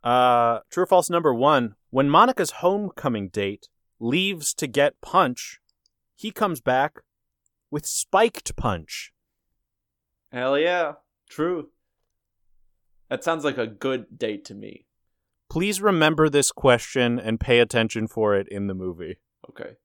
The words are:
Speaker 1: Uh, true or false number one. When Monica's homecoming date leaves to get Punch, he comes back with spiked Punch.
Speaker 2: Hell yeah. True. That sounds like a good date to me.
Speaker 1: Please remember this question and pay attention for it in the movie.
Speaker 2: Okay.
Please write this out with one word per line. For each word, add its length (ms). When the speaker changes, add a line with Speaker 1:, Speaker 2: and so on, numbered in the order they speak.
Speaker 1:
Uh, 560
true 140
or 40
false 220
number 240
one. 420
When 200
Monica's 420
homecoming 760
date 380
leaves 560
to 120
get 340
Punch, 580
he 160
comes 300
back 380
with 160
spiked 680
Punch. 580
Speaker 2:
Hell 260
yeah. 360
True. 400
That 140
sounds 200
like 140
a 100
good 500
date 280
to 100
me. 300
Speaker 1:
Please 320
remember 480
this 220
question 680
and 200
pay 200
attention 480
for 280
it 140
in 180
the 80
movie. 420
Speaker 2:
Okay. 220